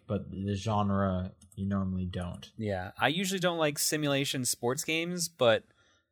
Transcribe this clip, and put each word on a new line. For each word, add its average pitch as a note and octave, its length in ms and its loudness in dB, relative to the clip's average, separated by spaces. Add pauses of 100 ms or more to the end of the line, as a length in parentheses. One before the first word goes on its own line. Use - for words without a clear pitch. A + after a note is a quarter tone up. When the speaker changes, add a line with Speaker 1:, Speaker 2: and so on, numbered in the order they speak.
Speaker 1:
but G2 220 -2
the G2 260 -2
genre G2 760 2 (240)
you G2 100 -4
normally F#2+ 400 0
don't. F2 520 -8
Speaker 2:
Yeah, G2+ 420 -4
I A#2 80 4
usually F#3 320 0
don't E3+ 180 0
like D3+ 220 0
simulation C#3 640 0
sports B2 400 -2
games, E3+ 460 -2
but A2+ 340 4 (480)